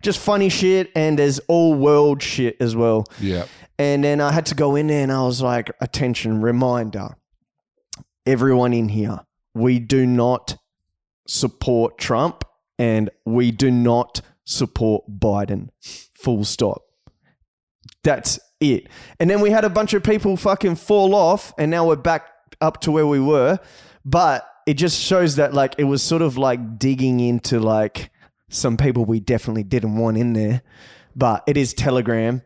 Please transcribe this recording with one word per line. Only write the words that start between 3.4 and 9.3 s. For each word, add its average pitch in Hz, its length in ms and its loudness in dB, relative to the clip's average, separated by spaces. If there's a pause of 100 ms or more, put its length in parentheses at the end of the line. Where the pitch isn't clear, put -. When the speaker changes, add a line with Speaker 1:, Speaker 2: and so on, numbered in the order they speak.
Speaker 1:
And 143 240 0
then 147 180 0
I 143 120 0
had 160 140 -2
to - 100 -4
go 143 180 2
in 151 140 0
there 147 140 0
and 135 100 -2
I 131 100 -2
was 123 200 -2
like, 120 280 -2 (100)
"Attention, 117 600 -4
reminder. 117 760 -2 (1080)
Everyone 127 480 2
in 117 180 0
here, 104 300 -4 (340)